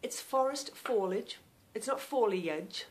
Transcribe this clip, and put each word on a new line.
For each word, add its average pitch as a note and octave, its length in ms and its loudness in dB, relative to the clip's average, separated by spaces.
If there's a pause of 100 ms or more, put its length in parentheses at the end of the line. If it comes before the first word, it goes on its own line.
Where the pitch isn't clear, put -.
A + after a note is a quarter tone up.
It's - 180 -4
forest C4+ 540 2
foliage. G3+ 640 0 (340)
It's A3 140 -6
not C4+ 120 0
foliage. F#3 920 0